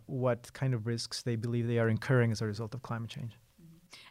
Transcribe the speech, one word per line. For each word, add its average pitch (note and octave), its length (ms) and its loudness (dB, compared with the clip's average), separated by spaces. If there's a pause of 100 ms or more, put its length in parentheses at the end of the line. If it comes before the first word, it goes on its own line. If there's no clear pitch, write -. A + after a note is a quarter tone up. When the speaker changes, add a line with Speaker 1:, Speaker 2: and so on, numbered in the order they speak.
Speaker 1:
what B2 480 0
kind C3 200 0
of A2 140 -2
risks - 360 -4
they A#2+ 120 0
believe A#2 320 0
they A#2 100 2
are A2+ 120 6
incurring A#2 420 4
as G#2+ 100 -2
a A2+ 40 -2
result G#2+ 280 -4
of A#2+ 80 -8
climate A2+ 280 -6
change. A#2 240 -10
Speaker 2:
Mm-hmm. - 640 -20 (120)